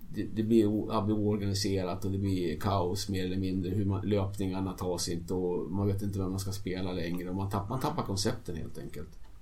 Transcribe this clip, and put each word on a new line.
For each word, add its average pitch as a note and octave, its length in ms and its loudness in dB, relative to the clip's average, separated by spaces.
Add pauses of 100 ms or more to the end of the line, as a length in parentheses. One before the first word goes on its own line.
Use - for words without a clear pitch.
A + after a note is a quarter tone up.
(160)
det, G2 180 -2
det G#2+ 80 2
blir A2 240 6
o-, G#2+ 260 2
ja, A2 100 0
blir G#2 120 2
oorganiserat G2 920 0
och G2 60 0
det G2 80 0
blir F2+ 420 0
kaos G2 480 2
mer F#2 160 0
eller F#2 120 0
mindre. F#2+ 340 0
Hur G2+ 140 2
man, G2 200 2
löpningarna G2 680 0
tas F2+ 360 -2
inte F2 260 -2
och F2+ 380 0
man G2 140 2
vet G2 160 2
inte F#2+ 160 -2
vem F#2 120 0
man F#2+ 80 -2
ska F#2+ 140 -4
spela F#2 400 -2
längre. F2 380 -2
Och F#2 60 -2
man G2 140 -2
tapp-, G2+ 180 -2
man A#2+ 120 -2
tappar C3+ 220 0
koncepten G2 540 -2
helt - 220 -6
enkelt. - 300 -8 (340)